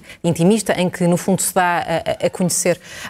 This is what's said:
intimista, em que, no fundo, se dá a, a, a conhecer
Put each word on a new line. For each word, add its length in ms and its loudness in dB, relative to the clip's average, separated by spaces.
intimista, 540 2
em 120 0
que, 160 0
no 100 4
fundo, 240 0
se 140 -4
dá 80 2
a, 640 -2
a, 20 4
a 40 0
conhecer 480 0